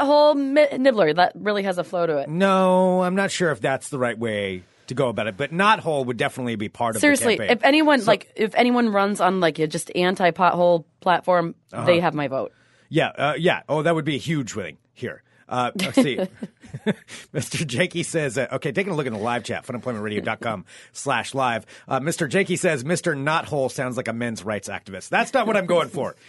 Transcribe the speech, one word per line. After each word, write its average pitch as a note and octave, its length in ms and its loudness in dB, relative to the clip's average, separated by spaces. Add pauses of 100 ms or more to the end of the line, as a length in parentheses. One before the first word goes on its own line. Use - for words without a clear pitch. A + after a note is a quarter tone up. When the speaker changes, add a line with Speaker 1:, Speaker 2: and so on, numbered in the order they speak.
Speaker 1:
Hole D4 260 6
mi-, C#4 460 2
Nibbler. G#3+ 340 4
That F3 220 4
really G3+ 280 -2
has F#3+ 140 -2
a F3 60 0
flow E3+ 240 -2
to D#3 100 0
it. C#3 120 -4
Speaker 2:
No, F#3 720 4
I'm F3+ 120 0
not G3 140 0
sure F3 220 0
if G#2 100 -4
that's C3+ 280 -2
the C#3+ 100 -6
right A#2+ 180 0
way G2+ 460 -4 (240)
to C3 80 -10
go B2+ 140 0
about G#2+ 180 -4
it, G2+ 100 -6
but C#3+ 160 -6
Knot G3+ 280 4
Hole D3 240 -2
would B2 120 -4
definitely B2 380 -2
be G#2 120 -4
part A2+ 280 -2
of - 60 -6
Speaker 1:
Seriously, C4 340 4
Speaker 2:
the - 80 -2
campaign. A#3+ 140 2
Speaker 1:
if - 60 -2
anyone, D4 360 4
Speaker 2:
So G3+ 80 -4
Speaker 1:
like, G#3 280 2
if G#3+ 200 -2
anyone A#3+ 360 4
runs G3+ 300 0
on, F#3 180 2
like, D#3+ 200 2
a D#3 80 2
just - 280 -6
anti-pothole F3 880 2 (160)
platform, F3 540 2 (180)
Speaker 2:
Uh-huh. A#2+ 140 -6
Speaker 1:
they F3 140 6
have E3 160 0
my D3 120 -2
vote. B2+ 240 -4 (380)
Speaker 2:
Yeah, C3+ 200 2
uh, C#3+ 280 0
yeah. D#3 320 2
Oh, D3+ 140 0
that E3+ 100 2
would D#3+ 100 -2
be C#3+ 120 -2
a B2 40 -4
huge C3+ 340 -4
thing F2 240 -10 (160)
here. F#2+ 280 -12 (260)
Uh, B2 280 -2
let's F#3 200 -6
see. A3+ 220 2 (600)
<laughs> - 560 -8
Mister - 320 -6
Jakey D#3+ 380 -4
says, D3 340 -4
uh, B2 160 -2
okay, C#3 180 -6
taking F#3+ 220 -4
a - 20 -6
look D3 100 -2
in B2 60 -6
the G#2+ 80 -6
live A#2 240 -4
chat, F#2+ 220 -8
funemploymentradio G#2+ 580 -8
dot A2+ 160 -4
com G#2+ 240 -6 (300)
slash B2 400 -4
live. B2 320 -2 (240)
Uh, C3 100 0
Mister D#3 300 -4
Jakey F#3 260 0
says, D3+ 300 -2
"Mister E3 300 -2
Knot D3+ 300 -2
Hole C#3 220 -2
sounds B2+ 300 -6
like B2 100 -4
a A2+ 60 -2
men's A2+ 320 -6
rights G#2 240 -6
activist." F#2+ 400 -12
That's A3+ 240 0
not A#3+ 140 2
what G#3+ 100 2
I'm F#3 80 -2
going E3+ 240 0
for. B2 260 -6 (140)